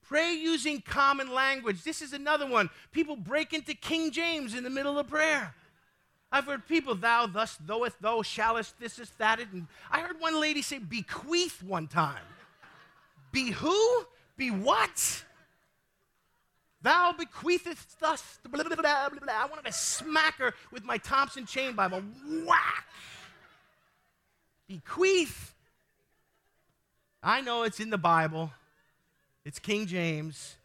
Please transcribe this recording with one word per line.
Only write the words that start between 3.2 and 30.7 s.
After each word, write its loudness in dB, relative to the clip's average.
into -6
King -2
James -2
in -6
the -6
middle 0
of -2
prayer. 0
I've 2
heard -6
people, 2
"Thou, 4
thus, -2
thouest, -4
thou 0
shallest, -2
this -12
is -16
that." 2
And -10
I 2
heard -8
one 0
lady 0
say, -6
"Bequeath" -4
one -4
time. 0
Be 0
who? 4
Be -2
what? 0
"Thou 6
bequeathest -4
thus." -4
Blah, -6
blah, -2
blah, 2
blah, -12
blah. -6
I 0
wanted -12
to -6
smack 0
her 0
with -14
my -4
Thompson 0
Chain -4
Bible. 0
Whack! 0
Bequeath. 0
I 2
know 0
it's -2
in -4
the 0
Bible. 2
It's -14
King -2
James. -4